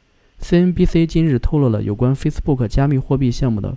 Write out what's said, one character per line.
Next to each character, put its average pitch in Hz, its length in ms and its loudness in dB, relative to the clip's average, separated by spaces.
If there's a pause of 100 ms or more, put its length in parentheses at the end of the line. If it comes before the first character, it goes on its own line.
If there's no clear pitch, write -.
(380)
C - 200 0
N 180 140 2
B 175 140 2
C 165 180 2
今 160 220 0
日 139 100 2
透 151 220 0
露 139 100 4
了 107 140 0
有 104 100 -2
关 120 220 0
Facebook 135 540 -2
加 139 180 2
密 143 100 0
货 131 220 -2
币 127 140 0
项 123 200 -2
目 107 80 -4
的 98 160 -6